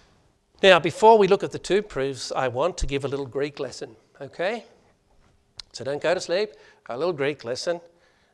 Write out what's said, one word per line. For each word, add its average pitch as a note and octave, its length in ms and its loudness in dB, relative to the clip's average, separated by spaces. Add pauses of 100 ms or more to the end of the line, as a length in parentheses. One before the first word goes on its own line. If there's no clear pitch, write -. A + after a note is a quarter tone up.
(640)
Now, F#3 180 8
before G#3+ 360 6
we G3+ 120 4
look F#3+ 160 2
at C#3+ 80 -8
the C#3+ 60 -12
two F#3 220 0
proofs, C3+ 520 -6
I C3 160 -2
want C#3+ 300 -2
to - 80 -2
give C#3 180 -4
a C#3 40 -6
little C#3 160 -6
Greek C#3 360 -6
lesson, B2+ 360 -10 (240)
okay? F#3 440 -8 (1080)
So - 120 -14
don't C#3+ 180 -6
go D#3+ 100 2
to - 80 0
sleep, G3+ 320 -2 (340)
a A#2 120 -8
little E3+ 160 -2
Greek C#3 300 -4
lesson, D3 360 -4 (540)